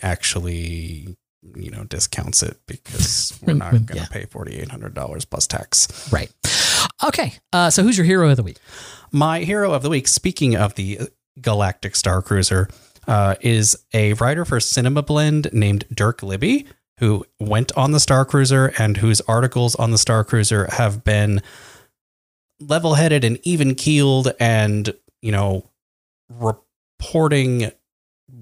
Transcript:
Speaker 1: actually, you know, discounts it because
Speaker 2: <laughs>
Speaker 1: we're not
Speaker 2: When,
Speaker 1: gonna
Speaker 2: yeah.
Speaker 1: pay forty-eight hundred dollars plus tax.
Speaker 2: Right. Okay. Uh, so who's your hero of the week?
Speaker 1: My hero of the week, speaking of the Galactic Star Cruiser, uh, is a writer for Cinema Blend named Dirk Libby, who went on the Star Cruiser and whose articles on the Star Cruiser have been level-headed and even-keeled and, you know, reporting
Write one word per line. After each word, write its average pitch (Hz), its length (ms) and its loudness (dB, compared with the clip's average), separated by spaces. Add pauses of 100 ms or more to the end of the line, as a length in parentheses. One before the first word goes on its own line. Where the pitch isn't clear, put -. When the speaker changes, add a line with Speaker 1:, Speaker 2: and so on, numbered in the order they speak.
Speaker 1:
actually, 85 1120 -6 (380)
you 90 160 -12
know, 104 140 -14
discounts - 580 -4
it - 240 -8
because - 720 -4
Speaker 2:
<laughs> - 40 -20
Speaker 1:
we're 165 100 2
not 87 180 0
Speaker 2:
When, 113 120 4
Speaker 1:
gonna 85 160 -8
Speaker 2:
yeah. 82 60 -10
Speaker 1:
pay 101 180 -10
forty-eight - 440 -12
hundred - 240 -14
dollars - 320 -10
plus - 220 -4
tax. - 640 -4
Speaker 2:
Right. - 180 -2 (720)
Okay. 285 300 -2 (180)
Uh, 175 200 4
so 190 100 2
who's 220 160 4
your 175 80 4
hero 175 240 4
of 135 80 6
the 120 60 -2
week? 87 140 -8 (540)
Speaker 1:
My 156 280 2
hero 196 340 0
of 135 80 0
the 143 80 -4
week, 147 180 -2
speaking 139 480 0
of 101 200 0
the 98 240 -6 (420)
Galactic 104 540 -2
Star 92 260 0
Cruiser, 95 480 0 (380)
uh, 101 340 2
is 113 340 2 (180)
a 107 200 2
writer 139 320 -2
for 120 160 -2
Cinema 135 400 0
Blend 151 500 0
named 101 320 2 (100)
Dirk 107 300 -2
Libby, 147 420 -2 (340)
who 107 260 2 (120)
went 107 400 0
on 139 140 2
the 151 80 2
Star 135 240 2
Cruiser 135 560 2
and 107 160 2
whose 104 260 2
articles 120 540 0
on 113 160 0
the 110 60 2
Star 110 260 2
Cruiser 104 480 0
have 107 320 0
been 104 380 2 (1200)
level-headed 151 640 2
and 113 180 2
even-keeled 139 960 2
and, 107 540 2 (280)
you 110 120 -2
know, 98 360 -2 (1300)
reporting 135 720 0 (720)